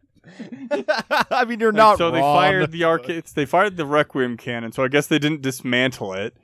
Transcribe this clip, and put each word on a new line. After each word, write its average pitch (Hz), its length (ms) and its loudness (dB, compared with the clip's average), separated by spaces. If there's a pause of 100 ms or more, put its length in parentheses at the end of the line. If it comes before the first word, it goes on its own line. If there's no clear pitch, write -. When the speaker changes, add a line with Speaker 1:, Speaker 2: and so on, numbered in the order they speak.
(280)
Speaker 1:
<laughs> 240 440 -14 (600)
I 247 160 0
mean, 226 120 -6
you're 220 120 2
Speaker 2:
Like, 208 60 -2
Speaker 1:
not 214 200 8
Speaker 2:
so 170 140 2
they 165 80 0
Speaker 1:
wrong. 143 160 4
Speaker 2:
fired 185 360 2
the 170 120 -4
Arch-, 165 260 0
it's, 165 220 -8
they 147 140 -2
fired 185 320 0
the 156 80 -4
Requiem 139 520 0
cannon, 117 340 -10
so 135 120 -4
I 131 60 0
guess 143 180 2
they 156 120 2
didn't 151 220 -4
dismantle 127 720 -4
it. 101 300 -8